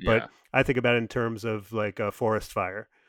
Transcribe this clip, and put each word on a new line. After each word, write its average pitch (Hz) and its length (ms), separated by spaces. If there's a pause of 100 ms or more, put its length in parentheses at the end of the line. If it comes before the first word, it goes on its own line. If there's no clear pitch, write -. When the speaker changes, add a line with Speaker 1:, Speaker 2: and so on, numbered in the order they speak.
Speaker 1:
but 113 160
Speaker 2:
Yeah. 113 60 (260)
Speaker 1:
I 135 100
think 127 140
about 120 180
it 117 40
in 113 100
terms 113 340
of, 110 300
like, 104 260
a 104 120
forest 110 420
fire, 98 340 (220)